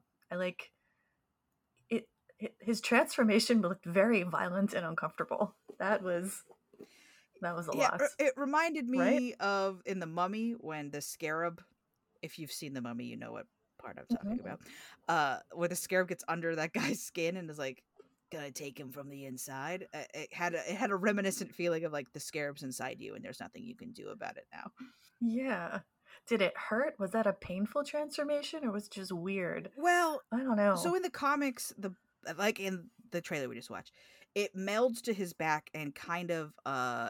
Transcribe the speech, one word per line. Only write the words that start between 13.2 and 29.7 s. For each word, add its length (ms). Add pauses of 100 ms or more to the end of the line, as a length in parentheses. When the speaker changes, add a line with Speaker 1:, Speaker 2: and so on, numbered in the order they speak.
Speaker 2:
what 140 (340)
part 180
I'm 100
talking 300
Speaker 1:
Mm-hmm. 100
Speaker 2:
about, 120 (480)
uh, 320 (140)
where 160
the 80
scarab 320
gets 180
under 300
that 160
<laughs> 0
guy's 280
skin 360
and 120
is 80
like, 260 (480)
"Gonna 200
take 280
him 120
from 180
the 160
inside." 680
Uh, 120 (100)
it 200
had 200
a, 60 (120)
it 60
had 140
a 40
reminiscent 600
feeling 280
of, 80
like, 220
the 60
scarab's 440
inside 380
you 140
and 100
there's 160
nothing 220
you 120
can 160
do 180
about 280
it 160
now. 180 (480)
Speaker 1:
Yeah. 600 (480)
Did 140
it 160
hurt? 420
Was 120
that 160
a 60
painful 500
transformation 800
or 60
was 160
it 40
just 200
weird? 680